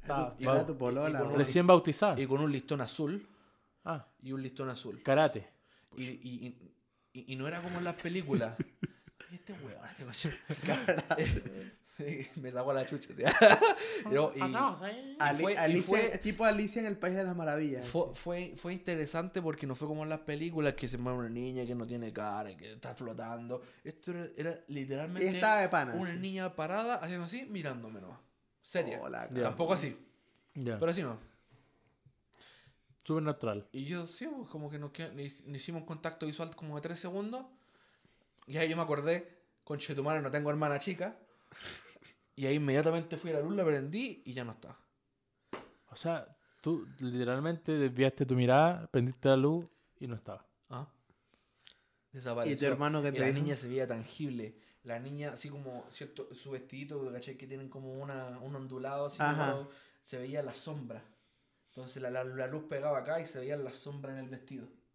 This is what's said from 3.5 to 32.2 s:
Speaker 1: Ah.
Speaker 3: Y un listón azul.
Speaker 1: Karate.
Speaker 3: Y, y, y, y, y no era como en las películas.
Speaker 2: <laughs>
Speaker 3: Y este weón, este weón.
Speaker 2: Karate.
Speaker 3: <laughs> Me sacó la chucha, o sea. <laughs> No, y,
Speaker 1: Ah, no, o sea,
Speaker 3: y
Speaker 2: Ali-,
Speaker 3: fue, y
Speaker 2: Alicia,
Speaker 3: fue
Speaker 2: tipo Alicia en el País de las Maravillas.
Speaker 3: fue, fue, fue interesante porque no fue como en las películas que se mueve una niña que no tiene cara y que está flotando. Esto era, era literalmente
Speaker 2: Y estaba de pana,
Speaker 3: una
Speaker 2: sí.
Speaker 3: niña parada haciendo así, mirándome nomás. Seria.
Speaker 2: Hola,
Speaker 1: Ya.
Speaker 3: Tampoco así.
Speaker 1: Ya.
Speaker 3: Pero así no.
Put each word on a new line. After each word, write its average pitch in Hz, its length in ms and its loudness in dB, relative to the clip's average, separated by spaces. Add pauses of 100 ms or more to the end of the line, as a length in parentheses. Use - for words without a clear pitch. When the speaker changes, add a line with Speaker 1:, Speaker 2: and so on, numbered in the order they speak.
Speaker 1:
Ah. 160 240 -4 (140)
Speaker 3:
Y 131 100 -10
un 135 100 -4
listón 131 280 -6
azul. 120 340 -8
Speaker 1:
Karate. 139 460 4 (480)
Speaker 3:
Y, 127 60 -6
y, 127 100 -6
y, 123 600 -12 (400)
y, 127 200 -10
y - 40 -4
no 135 100 -2
era 170 140 -4
como 180 160 -6
en 175 80 -2
las 170 100 -2
películas. 151 640 0
Speaker 2:
<laughs> - 80 -2 (680)
Speaker 3:
Y 175 40 -16
este 196 180 -14
weón, 143 260 -12 (100)
este - 140 -14
weón. - 840 -2
Speaker 2:
Karate. 165 840 0 (260)
Speaker 3:
<laughs> 143 380 -6
Me 131 160 -8
sacó 127 220 0
la 131 120 2
chucha, - 260 -6
o - 40 -12
sea. - 180 4
<laughs> 254 760 8
No, 147 240 4
y, 139 60 -2
Speaker 1:
Ah, 180 80 2
no, 226 260 2
o - 40 -14
sea, 196 120 -6
Speaker 3:
y 269 260 -12
Speaker 2:
Ali-, 147 260 2
Speaker 3:
fue, 196 100 4
y - 20 2
Speaker 2:
Alicia, 170 320 4
Speaker 3:
fue 214 320 4
Speaker 2:
tipo 214 260 0
Alicia 214 360 4
en 220 40 -2
el 202 120 -2
País 185 180 0
de 190 80 0
las 180 120 0
Maravillas. 151 520 0
Speaker 3:
fue, 165 260 0
fue, 175 440 -6
fue 175 160 -6
interesante 175 680 -2
porque 156 240 -2
no 135 100 -2
fue 151 120 -6
como 151 160 -4
en 156 60 -4
las 156 100 -2
películas 156 560 0
que 127 120 -6
se 120 100 -4
mueve 127 220 -2
una 117 100 -4
niña 123 360 -4
que 123 80 -4
no 117 140 -4
tiene 120 260 -6
cara 104 380 -4
y 92 60 -14
que 98 160 -14
está 123 200 -12
flotando. 117 680 -8 (220)
Esto 156 280 -10
era, 170 260 -6
era 165 300 -4
literalmente 147 640 -2
Speaker 2:
Y 180 40 0
estaba 214 260 6
de 185 80 2
pana, 143 260 2
Speaker 3:
una 180 160 -2
Speaker 2:
sí. 175 80 -6
Speaker 3:
niña 185 360 -4
parada 208 400 0
haciendo 175 300 -4
así, 240 200 -8
mirándome 127 560 -6
nomás. 92 180 -16 (420)
Seria. - 400 -2
Speaker 2:
Hola, 120 300 -4
Speaker 1:
Ya. 123 120 0
Speaker 3:
Tampoco 160 300 2
así. 143 240 -2 (560)
Speaker 1:
Ya. 120 240 -4
Speaker 3:
Pero 165 140 2
así 180 100 0
no. 120 160 -2 (1900)